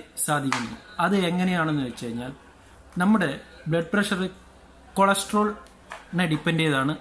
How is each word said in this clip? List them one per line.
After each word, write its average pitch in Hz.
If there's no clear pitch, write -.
സാധിക്കുന്നു. 131
അത് 180
എങ്ങനെയാണെന്ന് 175
വെച്ച് 120
കഴിഞ്ഞാൽ, 120
നമ്മുടെ 185
ബ്ലഡ് 165
പ്രഷർ 196
കൊളസ്ട്രോളിനെ 196
ഡിപ്പെൻഡ് 160
ചെയ്താണ് 147